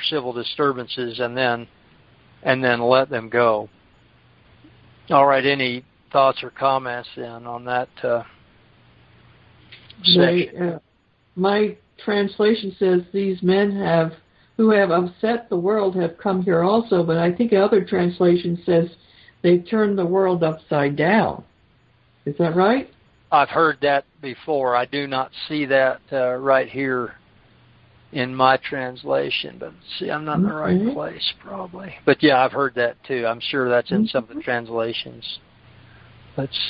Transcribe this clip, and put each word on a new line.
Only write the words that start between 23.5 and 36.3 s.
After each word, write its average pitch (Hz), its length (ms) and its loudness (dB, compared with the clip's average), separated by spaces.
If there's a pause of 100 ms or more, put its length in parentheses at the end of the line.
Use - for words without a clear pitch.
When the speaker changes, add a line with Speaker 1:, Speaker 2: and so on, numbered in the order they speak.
Speaker 1:
heard 156 320 2
that 143 220 2 (180)
before. 131 540 -2
I 123 80 2
do 143 220 -6
not 131 260 -4 (160)
see 151 180 -2
that, 131 340 2 (120)
uh, 127 220 0
right 131 340 2
here 127 460 -4 (1000)
in 127 220 -4
my 131 240 4
translation, 135 1000 -6
but 156 140 -14 (260)
see, 185 100 -6
I'm 156 160 -6
not 151 140 -2
in 180 60 2
the 208 100 -2
right 180 260 0
Speaker 2:
Okay. 226 120 -2
Speaker 1:
place, 170 480 -8
probably. 185 640 -14
But - 180 4
yeah, 135 220 6
I've 123 80 -2
heard 131 240 -2
that 120 280 -2
too. 123 220 -4
I'm 117 140 -4
sure 127 280 -2
that's 120 220 0
in 208 160 2
some 131 160 -2
of 113 60 -14
the - 60 -20
Speaker 2:
Mm-hmm. 311 80 -10
Speaker 1:
translations. 117 1000 -6 (960)